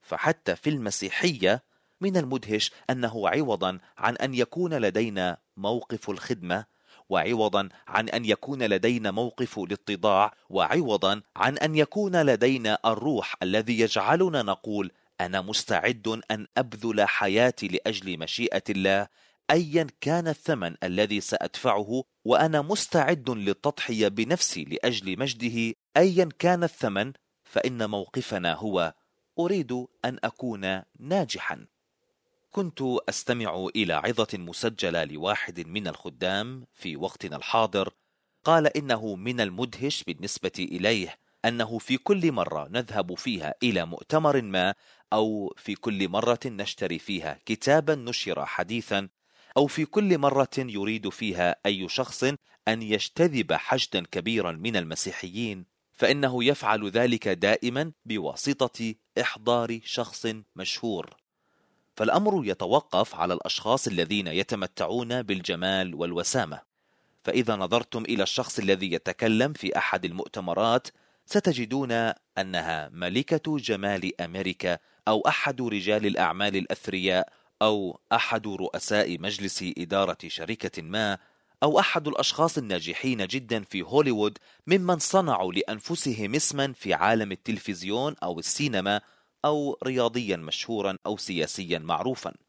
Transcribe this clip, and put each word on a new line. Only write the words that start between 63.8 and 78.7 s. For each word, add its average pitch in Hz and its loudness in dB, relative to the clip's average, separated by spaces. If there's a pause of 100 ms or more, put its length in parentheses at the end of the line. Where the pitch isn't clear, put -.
الذين 92 0
يتمتعون 101 -4
بالجمال 92 -2
والوسامة. 85 -2 (640)
فإذا 117 2
نظرتم 113 0
إلى 101 0
الشخص - -4
الذي 95 2
يتكلم 110 0
في - -4
أحد 90 0
المؤتمرات، 95 0 (380)
ستجدون 131 0 (460)
أنها 82 -2
ملكة 139 -2
جمال 98 -2
أمريكا، 90 -2 (280)
أو 110 4
أحد 131 0
رجال 104 0
الأعمال 98 0
الأثرياء، 95 -2 (280)
أو 104 0 (120)
أحد 113 0
رؤساء 95 -2